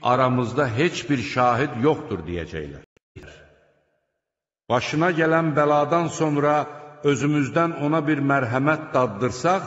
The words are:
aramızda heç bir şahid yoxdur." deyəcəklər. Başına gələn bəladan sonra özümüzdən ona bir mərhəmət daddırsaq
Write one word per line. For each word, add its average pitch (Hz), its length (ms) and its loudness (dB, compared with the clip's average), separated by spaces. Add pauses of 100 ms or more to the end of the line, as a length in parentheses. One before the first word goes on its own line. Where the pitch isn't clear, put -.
aramızda 127 680 0
heç 139 280 0 (100)
bir 135 160 0
şahid 123 540 0
yoxdur." 139 420 0
deyəcəklər. 78 640 -8 (1800)
Başına 151 420 0
gələn 165 440 2
bəladan 147 540 2
sonra 147 460 0 (460)
özümüzdən 147 720 2 (100)
ona 151 220 0
bir 147 160 0
mərhəmət 139 640 0 (100)
daddırsaq 127 760 0